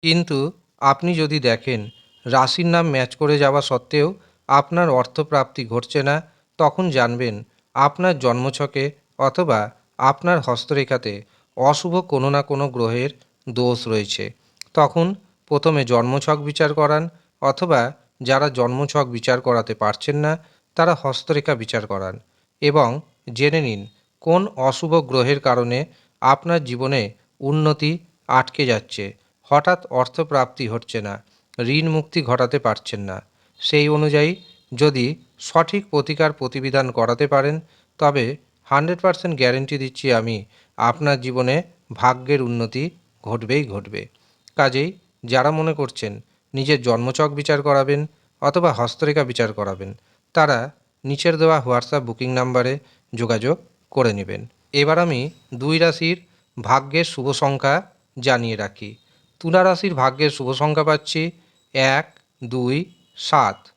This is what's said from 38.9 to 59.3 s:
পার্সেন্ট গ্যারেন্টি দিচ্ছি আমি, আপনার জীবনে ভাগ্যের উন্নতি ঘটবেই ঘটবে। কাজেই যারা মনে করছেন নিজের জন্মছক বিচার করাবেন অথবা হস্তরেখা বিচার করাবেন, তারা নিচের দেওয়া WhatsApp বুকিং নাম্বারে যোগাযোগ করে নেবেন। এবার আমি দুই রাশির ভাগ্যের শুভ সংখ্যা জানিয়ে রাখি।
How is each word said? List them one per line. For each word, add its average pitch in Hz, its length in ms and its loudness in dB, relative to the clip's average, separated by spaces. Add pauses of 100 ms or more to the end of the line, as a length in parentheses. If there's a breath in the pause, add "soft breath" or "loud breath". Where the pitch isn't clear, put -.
পার্সেন্ট 175 380 0
গ্যারেন্টি 131 400 0
দিচ্ছি 131 360 -2
আমি, 113 320 -2 (320 soft breath)
আপনার 127 440 0
জীবনে 127 420 -2 (300)
ভাগ্যের 127 480 0
উন্নতি 120 480 -4 (340)
ঘটবেই 117 420 -2
ঘটবে। 101 420 -10 (480)
কাজেই 139 380 0 (320)
যারা 131 260 2
মনে 156 220 -2
করছেন 117 480 -8 (320)
নিজের 135 280 0
জন্মছক 120 460 0
বিচার 143 340 -2
করাবেন 143 440 2 (360)
অথবা 151 320 2
হস্তরেখা 143 500 0
বিচার 117 300 -2
করাবেন, 98 440 -8 (360)
তারা 147 380 2 (340)
নিচের 143 320 0
দেওয়া 160 280 4
WhatsApp 123 340 0
বুকিং 127 340 -6
নাম্বারে 127 460 0 (360 soft breath)
যোগাযোগ 117 420 -2 (340)
করে 120 220 2
নেবেন। 101 340 -8 (260)
এবার 143 260 2
আমি 151 300 0 (240)
দুই 143 260 -2
রাশির 170 420 0 (400)
ভাগ্যের 139 440 0
শুভ 135 260 -4
সংখ্যা 139 500 0 (380)
জানিয়ে 120 360 0
রাখি। 104 400 -10 (440)